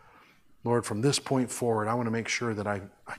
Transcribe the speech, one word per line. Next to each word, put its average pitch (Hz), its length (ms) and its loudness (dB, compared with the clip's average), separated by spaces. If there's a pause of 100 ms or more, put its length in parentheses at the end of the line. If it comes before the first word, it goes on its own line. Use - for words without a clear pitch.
(640)
Lord, 120 200 2
from 107 160 -2
this 135 180 4
point 127 320 0
forward, 110 380 0
I 113 60 2
want 123 140 0
to - 20 0
make 113 180 -2
sure 120 240 -2
that 104 140 -2
I, 101 160 0 (240)
I - 120 -10